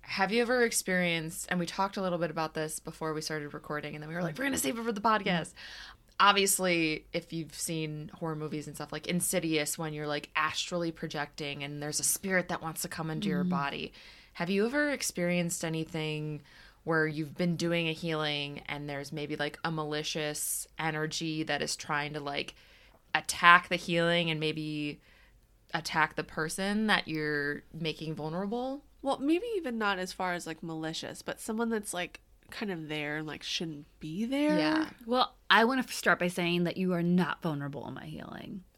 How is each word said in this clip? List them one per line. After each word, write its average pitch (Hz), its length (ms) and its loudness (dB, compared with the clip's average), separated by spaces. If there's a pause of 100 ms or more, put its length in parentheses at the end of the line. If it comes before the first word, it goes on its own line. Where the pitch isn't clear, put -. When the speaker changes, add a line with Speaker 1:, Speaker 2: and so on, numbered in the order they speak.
Speaker 1:
have 190 300 0
you 233 100 4
ever 240 200 4
experienced, 175 880 0
and 180 80 2
we 170 80 0
talked 196 300 -2
a 196 60 -2
little 175 160 0
bit 165 120 0
about 156 240 -4
this 156 240 -4
before 156 340 -6
we 156 80 -2
started 151 320 -6
recording, 147 420 -8
and 151 80 -10
then 151 60 -10
we 160 60 -8
were 175 80 -2
like, 156 160 -2
"We're 262 60 -2
gonna 269 140 0
save 262 200 -2
it 226 60 -6
for 226 80 0
the 202 80 -4
podcast." 202 500 2
Speaker 2:
Mm-hmm. - 560 -16 (120)
Speaker 1:
Obviously, 185 920 6
if 170 200 -4
you've 160 220 -6
seen 156 600 -6
horror 160 220 -4
movies 151 300 -6
and 151 80 -12
stuff, 151 180 -10
like 151 140 -8
Insidious, 170 720 2
when 160 160 -4
you're, 151 140 -6
like, 147 280 -4
astrally 165 560 0
projecting 147 720 -6
and 147 200 -6
there's 147 180 -2
a - 40 -2
spirit 185 440 2
that 170 140 -2
wants 160 200 -6
to - 60 -4
come 160 220 -4
into 156 180 -2
your 185 140 2
Speaker 2:
Mm-hmm. 180 80 2
Speaker 1:
body. 143 420 -2 (420)
Have 170 140 -4
you 196 160 4
ever 294 260 2
experienced 175 760 0
anything 156 760 -4 (440)
where 160 220 4
you've 151 300 -4
been 175 200 2
doing 170 320 0
a 160 40 0
healing 151 720 -2
and 147 220 -6
there's 143 240 -8
maybe, 147 240 -4
like, 147 280 -4
a 165 60 0
malicious 151 960 -4 (120)
energy 156 640 -2
that 147 180 -2
is 147 160 -2
trying 147 380 -4
to, 151 60 -4
like, 143 340 -6 (600)
attack 180 540 10
the 180 80 2
healing 170 540 4
and 156 100 0
maybe 151 600 -2 (760)
attack 156 420 2
the 156 80 -2
person 196 600 -2
that 202 220 4
you're 151 540 -2 (120)
making 160 400 -4
vulnerable? 202 680 -4 (180)
Speaker 3:
Well, 269 160 0
maybe 330 280 2 (100)
even 254 220 -4
not 202 200 0
as 185 140 -4
far 185 200 -2
as, 175 140 -4
like, 160 160 -8
malicious, 160 600 -6
but - 180 -8
someone 226 280 -2
that's, 220 240 -2
like, 175 280 -6 (300)
kind 208 200 -6
of 160 180 -6
there 151 300 -4
and, 156 80 -6
like, 151 160 -10
shouldn't 156 440 -6 (120)
be 160 260 -4
there? 285 320 2
Speaker 1:
Yeah. 311 320 4 (160)
Speaker 2:
Well, 247 300 2 (160)
I 214 140 10
wanna 262 160 4
f-, - 120 -4
start - 280 2
by 180 80 2
saying 175 360 2
that 170 120 0
you 185 160 0
are 170 100 2
not 175 400 4
vulnerable 143 460 -4
in 127 60 -10
my - 120 -12
healing. - 560 -12 (160)